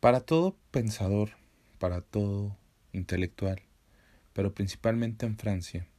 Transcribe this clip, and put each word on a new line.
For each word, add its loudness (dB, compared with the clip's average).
Para 8
todo 2
pensador, 0
para -2
todo -4
intelectual, -4
pero 0
principalmente -2
en -4
Francia -6